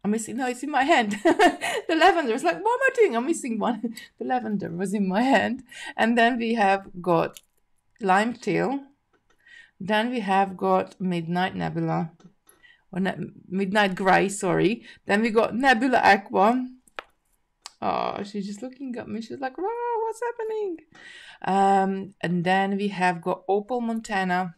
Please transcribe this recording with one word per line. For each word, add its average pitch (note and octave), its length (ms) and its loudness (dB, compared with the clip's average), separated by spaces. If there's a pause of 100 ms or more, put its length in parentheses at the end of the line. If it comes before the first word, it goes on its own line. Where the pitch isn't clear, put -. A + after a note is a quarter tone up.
I'm G#3 80 0
missing, A3 240 -6
no, C4 100 -4
it's B3 160 -6
in D4 80 -8
my C4+ 140 2
hand. A#3 400 2
<laughs> - 0 - (640)
The E4 80 0
lavender, D#4+ 360 4
it's A#3 120 -4
like, E3+ 200 -2
what A#4 100 2
am B4+ 60 -2
I C5+ 140 4
doing? F#4+ 220 4
I'm A#3+ 100 -2
missing B3 320 -4
one. A3+ 360 -2 (120)
<laughs> - 120 -20
The A#3 60 -8
lavender G#3+ 460 -2
was F#3 240 -4
in G3 140 0
my G3 140 0
hand. A#3 420 2 (320)
And A3+ 200 2
then A#3+ 220 4
we A3+ 160 0
have G3 340 2 (140)
got E3+ 380 0 (600)
Lime G#3 340 2
Teal. G#3 500 -2 (960)
Then G#3+ 300 0
we B3 100 -2
have F#3+ 360 2
got F#3+ 440 0
Midnight F3+ 560 -2
Nebula. E3 560 -4 (800)
Or F#3 80 -6
Ne-, - 320 -4 (160)
Midnight G3 480 0
Grey, F#3 320 4
sorry. F#3+ 560 0 (220)
Then G3+ 160 2
we A3+ 80 0
got G#3+ 260 2
Nebula B3 420 4
Aqua. G#3 720 4 (1160)
Oh, B1 380 -2
she's G3+ 240 -8
just G#3 160 -12
looking C4 340 -12
at - 120 -12
me. G#3+ 120 -8
She's A#3+ 200 -14
like, C4 180 -8
"Wow, A#4 440 -4
what's A4+ 200 -6
happening?" A4 540 -6 (680)
Um, G3 760 0
and F3 240 -2
then G3 320 2
we G3+ 120 -2
have F3+ 320 -2
got F3 280 -4
Opal G#3 320 -2
Montana. F#3+ 760 -2